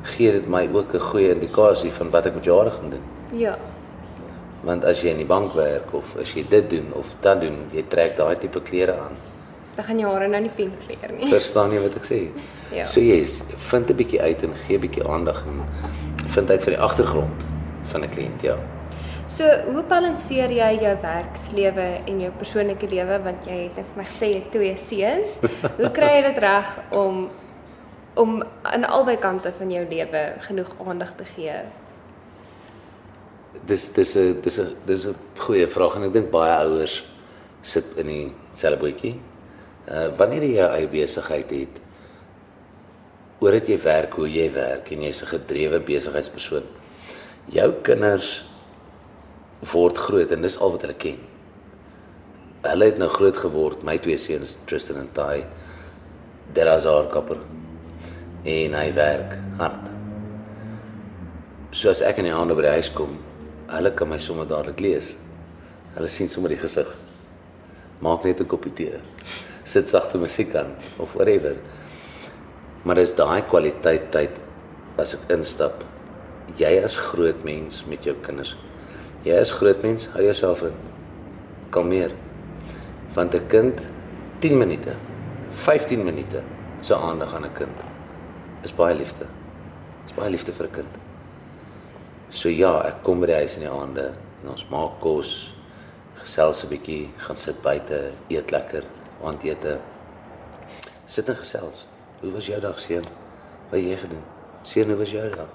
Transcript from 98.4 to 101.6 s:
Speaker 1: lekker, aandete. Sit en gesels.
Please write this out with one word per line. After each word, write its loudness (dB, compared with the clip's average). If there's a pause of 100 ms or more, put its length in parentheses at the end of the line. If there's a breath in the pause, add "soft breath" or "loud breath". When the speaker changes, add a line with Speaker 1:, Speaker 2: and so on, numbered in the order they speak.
Speaker 1:
lekker, -4 (400)
aandete. -4 (1300 loud breath)
Sit -4
en 0
gesels. -10 (360)